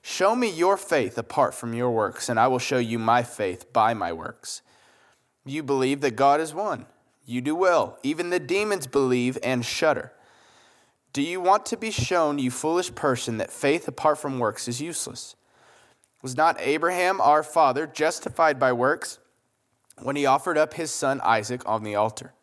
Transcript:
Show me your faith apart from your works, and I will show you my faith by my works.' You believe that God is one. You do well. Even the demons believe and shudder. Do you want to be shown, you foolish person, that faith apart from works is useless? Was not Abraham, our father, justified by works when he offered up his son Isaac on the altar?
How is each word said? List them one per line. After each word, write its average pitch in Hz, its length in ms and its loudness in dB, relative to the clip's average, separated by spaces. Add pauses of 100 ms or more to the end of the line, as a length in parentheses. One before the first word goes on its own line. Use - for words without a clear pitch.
Show 196 320 2
me 247 140 0
your 180 280 2
faith 139 400 0
apart - 380 0
from 117 200 -8
your 123 160 0
works, 110 380 -2
and 113 120 0
I 127 80 6
will 127 100 2
show 127 200 0
you 117 200 -2
my 117 240 4
faith 98 500 -6
by 113 220 2
my 87 180 -4
works.' - 500 -12 (800)
You 147 180 -8
believe 135 380 0
that 131 160 0
God 139 240 6
is 151 120 -4
one. 180 340 -6 (380)
You 123 160 -6
do 143 140 -2
well. 170 480 2
Even 156 280 -4
the 180 100 0
demons 185 460 -2
believe 127 560 0
and 123 220 -2
shudder. - 480 0 (1000)
Do 143 100 -2
you 175 180 -4
want 202 260 2
to 226 100 -4
be 220 140 -6
shown, 151 480 0
you 127 120 0
foolish 165 440 -2
person, 123 420 -2
that - 160 -6
faith 147 340 0
apart 147 320 0
from 135 200 -6
works 107 280 -2
is 120 140 -6
useless? - 560 -10 (840)
Was 127 140 -8
not 160 220 2
Abraham, 175 640 0
our 151 220 6
father, 151 440 2
justified 151 720 0
by 131 140 4
works 127 460 0 (840)
when 139 160 -4
he 143 100 0
offered 151 320 4
up 156 160 2
his 160 180 -6
son 135 280 -2
Isaac 113 460 0
on 107 180 -2
the 104 100 -6
altar? 110 380 -2 (100)